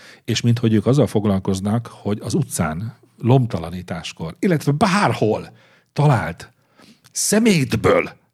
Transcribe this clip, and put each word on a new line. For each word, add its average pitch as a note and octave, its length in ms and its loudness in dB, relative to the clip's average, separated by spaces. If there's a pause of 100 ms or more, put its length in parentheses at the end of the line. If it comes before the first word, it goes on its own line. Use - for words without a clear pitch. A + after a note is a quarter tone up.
(240)
és A2+ 160 -2
minthogy A#2 340 2
ők G#2 120 2
azzal B2+ 200 4
foglalkoznak, G2+ 800 -2
hogy - 360 -8
az - 120 -6
utcán G2 600 -4 (240)
lomtalanításkor, F2+ 1200 -2
illetve D#3 340 0
bárhol D3+ 760 0 (420)
talált A2 580 0 (640)
szemétből C#3 960 2 (240)